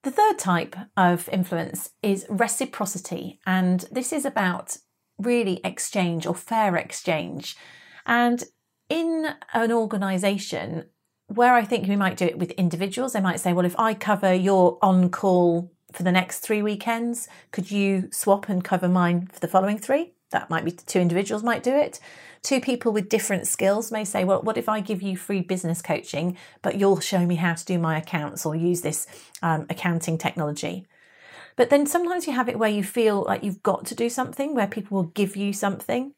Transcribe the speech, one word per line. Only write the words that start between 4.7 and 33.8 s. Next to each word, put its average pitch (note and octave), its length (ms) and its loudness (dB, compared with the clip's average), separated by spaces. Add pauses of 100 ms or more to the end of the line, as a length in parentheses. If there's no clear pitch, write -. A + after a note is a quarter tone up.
really A3+ 440 0
exchange F3+ 640 -2
or E3+ 100 -2
fair G#3+ 420 0
exchange. - 800 -4 (520)
And A#3+ 360 2 (460)
in D#4+ 460 -2 (180)
an A3+ 180 0
organisation, G3+ 1160 -2 (420)
where A#3+ 260 6
I A#3 100 6
think G3+ 240 -2
we G3+ 80 2
might F#3+ 200 2
do F3+ 100 2
it - 120 0
with F3 140 -2
individuals, F#3+ 600 -2
they G#3+ 80 0
might F#3 180 2
say, F3+ 140 0
"Well, F3+ 120 4
if F3+ 140 0
I A3 160 2
cover G3+ 400 2
your F#3 480 6
on-call F3+ 880 4 (220)
for - 100 -10
the F3+ 100 2
next F#3 280 0
three G#3+ 220 -2
weekends, A#3 680 -4 (240)
could F#3 180 -6
you G3 400 0
swap G3+ 380 2
and F3+ 160 -2
cover F3+ 240 0
mine F3+ 440 2
for - 60 -20
the E3 100 -4
following G3 300 2
three?" D4 360 -2 (160)
That - 200 -4
might D#3+ 140 -2
be E3+ 80 -2
two - 260 -4
individuals G3 440 0
might A#3 200 -2
do B3+ 120 0
it. - 260 0 (420)
Two C4 180 0
people A#3+ 300 0
with G#3 180 -2
different G#3+ 380 0
skills G#3 460 0
may G#3+ 120 -4
say, F#3+ 200 -2
"Well, F#3+ 180 2
what A3 160 -2
if A#3 100 -2
I G#3+ 120 0
give G3+ 200 -4
you F#3+ 160 -4
free F#3+ 240 -4
business F3+ 400 -2
coaching, E3+ 560 -4 (240)
but - 160 -2
you'll G3 240 4
show F3+ 240 0
me F3 120 2
how E3+ 180 0
to E3 100 -10
do F3+ 140 0
my D#3+ 180 0
accounts D#3 480 -6
or D3+ 100 -2
use E3+ 280 0
this, - 240 -4 (360)
um, D#3+ 280 0
accounting E3+ 480 -2
technology?" E3+ 680 -6 (680)
But A#3 140 4
then C#4+ 160 6
sometimes F4 400 0
you C#4+ 80 -2
have A#3+ 140 0
it A#3+ 100 -4
where A3 100 2
you G#3 140 0
feel G#3 400 2
like - 200 -4
you've G3+ 200 -6
got - 240 0